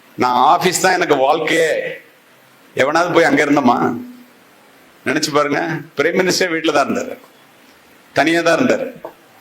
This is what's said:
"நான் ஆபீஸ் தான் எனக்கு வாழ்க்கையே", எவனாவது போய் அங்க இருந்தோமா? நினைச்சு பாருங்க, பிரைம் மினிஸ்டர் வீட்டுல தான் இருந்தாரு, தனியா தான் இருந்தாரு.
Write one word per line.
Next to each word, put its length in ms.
"நான் 220
ஆபீஸ் 440
தான் 120
எனக்கு 240
வாழ்க்கையே", 540
எவனாவது 400
போய் 100
அங்க 200
இருந்தோமா? 340
நினைச்சு 260
பாருங்க, 340
பிரைம் 220
மினிஸ்டர் 340
வீட்டுல 200
தான் 160
இருந்தாரு, 280
தனியா 280
தான் 180
இருந்தாரு. 340